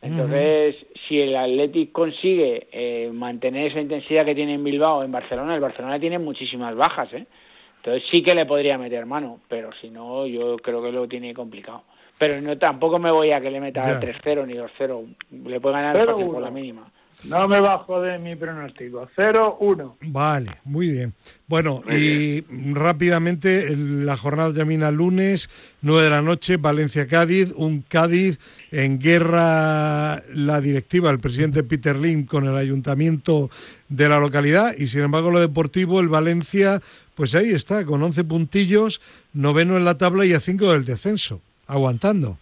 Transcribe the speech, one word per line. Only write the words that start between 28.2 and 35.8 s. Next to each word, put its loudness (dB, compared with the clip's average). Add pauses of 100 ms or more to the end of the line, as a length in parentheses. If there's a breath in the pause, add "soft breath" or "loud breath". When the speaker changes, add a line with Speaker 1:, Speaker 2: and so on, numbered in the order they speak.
Speaker 1:
en 0
guerra, 2 (100)
la 0
directiva, 2
el 2
presidente 2
Peter 0
Lim, 0
con 0
el 0
ayuntamiento 0 (380 loud breath)
de 4
la 6
localidad, 2
y -2
sin -2
embargo 2
lo 4
deportivo, 2